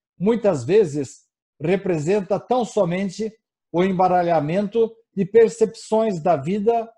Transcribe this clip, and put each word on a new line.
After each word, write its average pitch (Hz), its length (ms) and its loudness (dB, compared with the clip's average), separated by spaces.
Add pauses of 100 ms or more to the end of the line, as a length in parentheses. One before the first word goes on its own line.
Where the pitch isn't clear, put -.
(180)
muitas 196 460 0
vezes 151 640 -2 (320)
representa 185 800 -2
tão 247 240 -2
somente 196 680 -4 (400)
o 170 120 0
embaralhamento 180 1080 0 (240)
de 196 100 -2
percepções 220 920 2
da 165 160 2
vida 214 640 -2